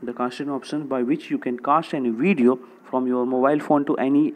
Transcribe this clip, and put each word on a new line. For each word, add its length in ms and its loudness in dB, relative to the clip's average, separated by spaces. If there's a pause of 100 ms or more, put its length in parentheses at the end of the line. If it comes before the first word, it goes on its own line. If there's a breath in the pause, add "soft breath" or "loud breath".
The 120 -8
casting 360 -6
option 380 -6
by 160 -2
which 260 -2
you 80 -2
can 220 -6
cast 340 0
any 180 0
video 480 4 (300 loud breath)
from 180 -2
your 180 0
mobile 340 2
phone 280 2
to 100 0
any 380 2